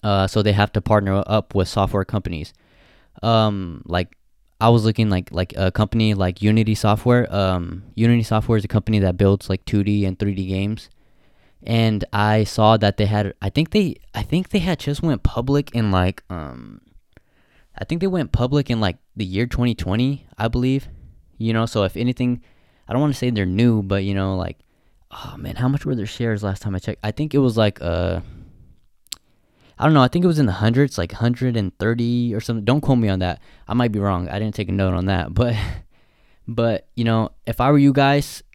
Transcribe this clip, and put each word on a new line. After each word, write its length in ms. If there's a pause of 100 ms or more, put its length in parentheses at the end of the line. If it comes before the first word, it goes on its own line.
Uh, 260
so 140
they 120
have 200
to 80
partner 460
up 260
with 140
software 380
companies. 480 (680)
Um, 640
like, 300 (440)
I 100
was 160
looking, 240
like, 220
like, 240
a 160
company 440
like 260
Unity 320
Software. 600
Um, 500 (100)
Unity 300
Software 340
is 80
a 20
company 320
that 180
builds, 320
like, 160
two 180
D 220
and 120
three 160
D 140
games. 420 (720)
And 420 (100)
I 300
saw 340
that 200
they 80
had, 360
I 80
think 220
they, 260 (180)
I 80
think 260
they 100
had 200
just 240
went 180
public 540
in, 160
like, 400
um, 500 (960)
I 80
think 160
they 60
went 240
public 400
in, 80
like, 180 (180)
the 100
year 200
twenty 300
twenty, 500 (120)
I 100
believe. 400 (500)
You 160
know, 140
so 160
if 120
anything, 460 (460)
I 60
don't 80
wanna 120
say 160
they're 160
new, 380
but, 200
you 120
know, 200
like, 220 (540)
oh 260
man, 180
how 120
much 180
were 100
their 120
shares 360
last 200
time 120
I 40
checked? 240
I 80
think 240
it 20
was, 180
like, 240
uh, 420 (1600)
I 60
don't 80
know, 80
I 60
think 180
it 20
was 120
in 80
the 40
hundreds, 460
like, 140
hundred 440
and 220
thirty 560
or 60
something. 260
Don't 160
quote 160
me 100
on 120
that. 200 (280)
I 80
might 160
be 80
wrong. 280
I 120
didn't 160
take 140
a 20
note 240
on 100
that. 280
<laughs> 20
But, 200 (920)
but, 480
you 80
know, 260 (160)
if 160
I 80
were 80
you 160
guys 480 (120)